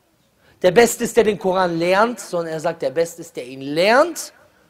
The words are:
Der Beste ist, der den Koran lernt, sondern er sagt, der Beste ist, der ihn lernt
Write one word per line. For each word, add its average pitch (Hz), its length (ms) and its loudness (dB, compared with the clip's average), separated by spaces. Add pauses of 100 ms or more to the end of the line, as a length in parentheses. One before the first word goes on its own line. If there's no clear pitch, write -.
(640)
Der 180 100 4
Beste 233 320 4
ist, 226 120 -6
der 220 80 6
den 208 140 0
Koran 180 400 0
lernt, 196 400 2
sondern 170 340 -8
er 160 80 -6
sagt, 165 220 -6
der 135 80 -4
Beste 165 320 -4
ist, - 140 -20
der 131 100 -10
ihn 135 160 -16
lernt 214 680 0 (380)